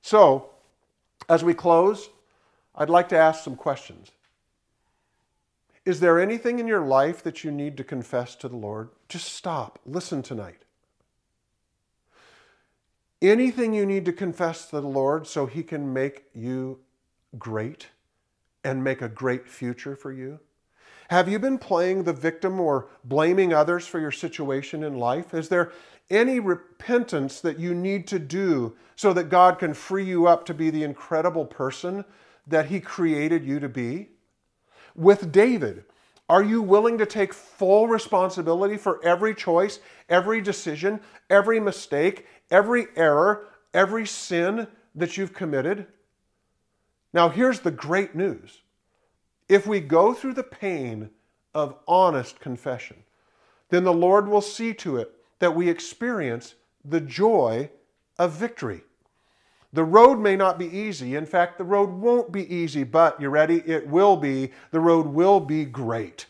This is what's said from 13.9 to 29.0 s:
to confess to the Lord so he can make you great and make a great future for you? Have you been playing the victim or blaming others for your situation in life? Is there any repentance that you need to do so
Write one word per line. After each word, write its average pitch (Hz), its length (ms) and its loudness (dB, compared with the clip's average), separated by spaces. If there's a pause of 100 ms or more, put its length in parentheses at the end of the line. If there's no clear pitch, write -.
to 175 60 -2
confess 170 580 -6
to 147 100 -6
the 143 80 -8
Lord 139 380 -2
so 147 180 -4
he 131 180 -10
can 143 300 -8
make 135 320 -6 (100)
you 127 440 -10 (600)
great 110 500 -8 (720)
and 135 200 -4
make 131 200 -4
a 120 80 -8
great 127 360 -6
future 127 480 -10
for 135 160 -16
you? 135 300 -14 (680)
Have 180 200 4
you 208 100 -2
been 262 200 -2
playing 185 460 -2
the 165 100 -2
victim 165 440 -4
or 143 300 -2 (160)
blaming 170 480 2
others 170 340 2
for 170 140 -6
your 151 100 -6
situation 139 720 -8
in 143 160 -8
life? 127 360 -4
Is 160 160 -6
there 175 200 0 (380)
any 240 320 2
repentance 180 1000 -4
that 160 160 -4
you 175 160 -4
need 185 340 -4
to 196 100 -4
do 151 560 -2 (220)
so 202 160 2